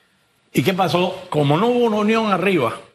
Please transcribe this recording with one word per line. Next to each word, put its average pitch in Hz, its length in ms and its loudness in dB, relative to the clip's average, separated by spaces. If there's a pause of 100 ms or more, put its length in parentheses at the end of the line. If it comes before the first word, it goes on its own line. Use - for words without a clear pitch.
(520)
¿Y 147 120 0
qué 190 100 2
pasó? 180 560 -2
Como 147 280 2
no 214 100 2
hubo 240 180 2
una 214 120 0
unión 214 340 0
arriba, 175 420 0 (220)